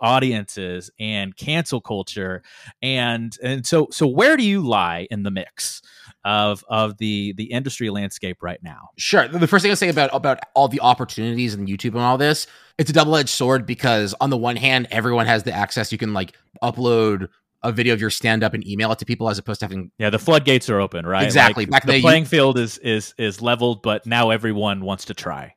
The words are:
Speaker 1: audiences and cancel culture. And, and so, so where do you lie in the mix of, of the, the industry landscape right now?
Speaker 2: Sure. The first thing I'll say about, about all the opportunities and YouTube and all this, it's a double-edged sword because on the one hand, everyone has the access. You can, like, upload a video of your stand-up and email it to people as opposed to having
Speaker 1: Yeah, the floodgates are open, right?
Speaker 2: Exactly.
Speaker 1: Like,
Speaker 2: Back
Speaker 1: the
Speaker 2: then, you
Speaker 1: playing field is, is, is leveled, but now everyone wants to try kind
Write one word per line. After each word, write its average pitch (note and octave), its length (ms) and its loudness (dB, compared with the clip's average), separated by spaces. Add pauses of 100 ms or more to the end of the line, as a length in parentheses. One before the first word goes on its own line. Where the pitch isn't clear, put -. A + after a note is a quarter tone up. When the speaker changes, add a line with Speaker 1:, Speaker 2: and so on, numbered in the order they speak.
Speaker 1:
audiences G#2 960 -2
and G#2 380 -6
cancel D3+ 440 -4
culture. F#2+ 640 -8 (400)
And, A#2+ 580 -2
and C3 240 -6
so, D#3 280 2
so - 160 0
where A3+ 280 4
do C4+ 60 0
you G3+ 240 2
lie F2+ 460 0
in G2+ 100 -4
the G2 80 -4
mix - 500 -8 (440)
of, G#2 440 0
of G#2+ 300 0
the, G#2 380 -4
the A2 160 -10
industry B2 360 -4
landscape G2 540 -6
right E2+ 220 -10
now? D2+ 320 -18
Speaker 2:
Sure. C#3 320 2
The E3+ 180 2
first F#3+ 160 4
thing G3+ 80 2
I'll G3+ 60 2
say F#3 140 0
about, C#3+ 220 2
about C3+ 280 0 (140)
all C#3 120 4
the C3 140 -2
opportunities A#2 720 0
and G2 140 -6
YouTube G2+ 240 -4
and A#2+ 80 -4
all C3 180 2
this, D3 300 0 (280)
it's D#3 140 0
a - 20 -2
double-edged D#3 360 4
sword B2+ 380 0
because A2 540 0
on C#3 100 2
the C3+ 60 2
one A#2+ 200 -2
hand, B2+ 340 0
everyone A2+ 360 0
has A2+ 180 2
the A#2 80 -4
access. G2+ 400 -4
You G#2+ 60 -4
can, G#2+ 140 -4
like, F#2+ 240 -6 (240)
upload A2+ 680 0 (340)
a A#2 100 -2
video A#2 220 2
of G#2 60 0
your G#2+ 100 -2
stand-up A2 420 0
and G#2+ 140 -8
email G#2+ 260 -2
it A2 60 -2
to - 80 -14
people A2+ 240 -4
as G2+ 80 -4
opposed G2+ 220 -8
to - 40 -8
having F#2+ 320 -10
Speaker 1:
Yeah, G#2+ 140 -2
the G#2+ 80 2
floodgates C#3 500 4
are G#2 120 2
open, F2+ 260 -4
right? F#2+ 160 0
Speaker 2:
Exactly. A2+ 420 4
Speaker 1:
Like, - 60 -4
Speaker 2:
Back C3+ 140 4
Speaker 1:
the - 80 -10
Speaker 2:
then, C3+ 40 6
you C3 60 4
Speaker 1:
playing D#3+ 240 6
field C3+ 320 4
is, A2+ 200 -2
is, A2 380 -2
is G#2+ 240 -4
leveled, A#2+ 400 0
but G#2+ 240 -2
now A#2 260 4
everyone G#2 540 0
wants F#2+ 220 -6
to G2 80 -10
try D2 260 -8
kind - 160 -16